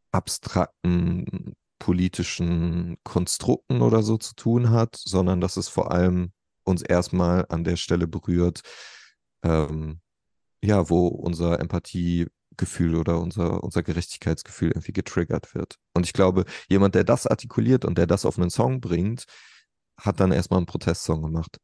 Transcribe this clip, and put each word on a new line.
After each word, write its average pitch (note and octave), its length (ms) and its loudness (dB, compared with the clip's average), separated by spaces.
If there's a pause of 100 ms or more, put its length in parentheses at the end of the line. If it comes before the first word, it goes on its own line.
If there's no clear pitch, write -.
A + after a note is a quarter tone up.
(120)
abstrakten F2 1400 -2 (260)
politischen F2 1200 -2
Konstrukten - 800 -2
oder A2+ 220 4
so A2 120 0
zu - 200 -12
tun A#2 340 2
hat, A#2 260 2
sondern F#2 440 0
dass F2+ 160 -2
es F2+ 120 -4
vor - 220 -2
allem F2+ 420 2 (300)
uns F2+ 200 0
erstmal F2 640 2
an E2+ 160 -4
der F2 100 0
Stelle F2 320 0
berührt, F2 540 0 (800)
ähm, D#2 580 -2 (640)
ja, G2+ 240 4
wo F2 200 4
unser E2+ 520 -2
Empathiegefühl F2 1300 -2
oder E2 260 0
unser, F2 420 -4
unser - 200 -2
Gerechtigkeitsgefühl - 880 -4
irgendwie - 220 -4
getriggert - 640 -4
wird. - 220 -10 (180)
Und F2 120 2
ich - 60 -8
glaube, F#2 320 4 (240)
jemand, G2 260 4
der F#2 100 4
das - 220 2
artikuliert A#2+ 580 0
und E2+ 140 0
der E2+ 80 4
das F2+ 180 0
auf - 140 0
einen F2 120 2
Song B2+ 300 0
bringt, G2 440 -2 (720)
hat - 220 -2
dann F#2 140 4
erstmal F2 260 2
einen F2 80 0
Protestsong E2 560 -2
gemacht. D#2+ 420 -6